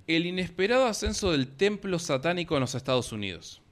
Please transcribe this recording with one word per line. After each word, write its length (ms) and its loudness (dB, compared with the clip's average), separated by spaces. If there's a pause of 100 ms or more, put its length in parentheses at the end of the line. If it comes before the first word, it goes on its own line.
El 180 2
inesperado 600 0
ascenso 460 0
del 160 2
templo 520 0
satánico 560 0
en 60 2
los 140 -2
Estados 360 0
Unidos. 500 -8 (100)